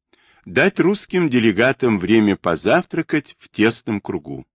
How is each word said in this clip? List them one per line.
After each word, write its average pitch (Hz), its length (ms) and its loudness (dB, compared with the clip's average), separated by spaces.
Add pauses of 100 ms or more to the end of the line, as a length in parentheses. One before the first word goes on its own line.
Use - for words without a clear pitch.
(440)
дать 170 360 0
русским 180 480 0
делегатам 117 680 2
время 101 380 2
позавтракать 143 1000 -2
в - 100 -20
тесном 107 520 -2
кругу. 69 540 -10